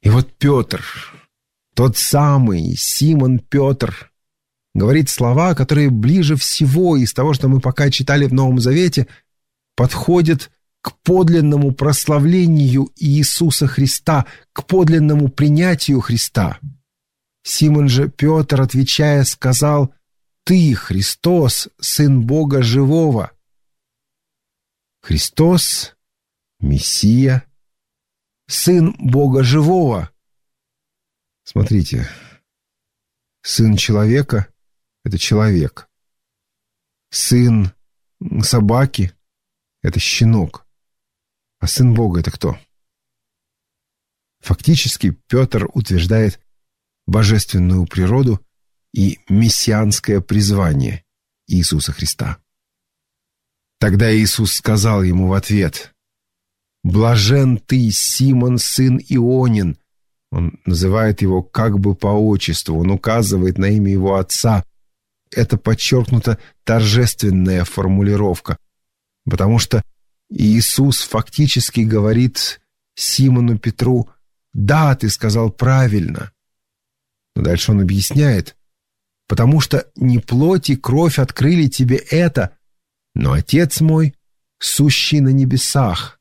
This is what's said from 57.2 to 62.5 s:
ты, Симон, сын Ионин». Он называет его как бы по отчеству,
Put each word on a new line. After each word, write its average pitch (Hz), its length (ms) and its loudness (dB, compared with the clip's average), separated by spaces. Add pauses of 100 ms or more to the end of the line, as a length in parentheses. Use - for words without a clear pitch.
ты, 123 320 0
Симон, 127 680 0
сын 131 500 0
Ионин». 120 680 0 (540)
Он 87 360 -4
называет 95 540 0
его 92 220 0
как 104 380 -2
бы 98 160 0
по - 100 -6
отчеству, 101 720 -2